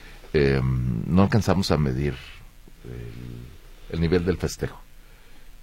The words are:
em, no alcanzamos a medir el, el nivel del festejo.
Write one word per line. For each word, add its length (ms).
em, 760
no 160
alcanzamos 480
a 60
medir 380
el, 1120
el 60
nivel 240
del 120
festejo. 440